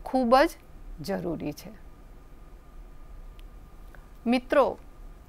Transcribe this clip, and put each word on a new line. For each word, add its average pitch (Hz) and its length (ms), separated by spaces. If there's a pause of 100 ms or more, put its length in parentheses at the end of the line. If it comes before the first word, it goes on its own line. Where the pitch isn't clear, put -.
ખૂબ 254 320
જ 302 120 (520)
જરૂરી 170 500
છે. - 200 (2500)
મિત્રો, 254 540 (500)